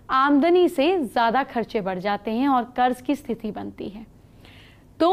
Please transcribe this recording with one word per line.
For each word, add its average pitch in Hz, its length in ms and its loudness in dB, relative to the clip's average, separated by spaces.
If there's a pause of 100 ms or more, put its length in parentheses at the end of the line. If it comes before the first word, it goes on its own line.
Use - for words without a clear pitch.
(120)
आमदनी 294 580 4
से 349 300 0
ज़्यादा 233 440 0
खर्चे 233 380 -4
बढ़ 185 180 -4
जाते 202 320 -4
हैं 247 180 -2
और 247 140 2 (120)
कर्ज 254 260 0
की 285 140 -2
स्थिति 220 360 -8
बनती 202 360 -12
है। 214 180 -16 (920)
दो 330 140 4